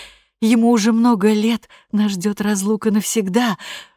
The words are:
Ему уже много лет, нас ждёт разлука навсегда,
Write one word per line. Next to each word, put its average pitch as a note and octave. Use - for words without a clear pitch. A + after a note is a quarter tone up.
Ему A3+
уже A3+
много A3+
лет, G#3+
нас G#3
ждёт G3+
разлука G#3
навсегда, G#3